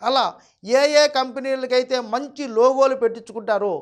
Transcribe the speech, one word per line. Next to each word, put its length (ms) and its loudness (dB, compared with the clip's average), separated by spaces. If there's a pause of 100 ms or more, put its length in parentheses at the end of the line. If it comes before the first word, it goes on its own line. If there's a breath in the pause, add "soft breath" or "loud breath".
అలా 240 2 (380 soft breath)
ఏ 180 4 (180)
ఏ 40 6 (140)
కంపెనీలకైతే 800 -2 (180)
మంచి 320 -6 (120)
లోగోలు 440 4
పెట్టించుకుంటారో 800 -4